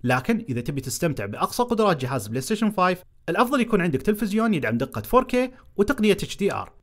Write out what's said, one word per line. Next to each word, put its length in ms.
لكن 460
إذا 120
تبي 200
تستمتع 440
بأقصى 380
قدرات 340
جهاز 300
بلاي 140
ستيشن 280
فايف، 320
الأفضل 320
يكون 200
عندك 200
تلفزيون 520
يدعم 240
دقة 240
فور 220
كيه 280
وتقنية 340
اتش 260
دي 160
ار 180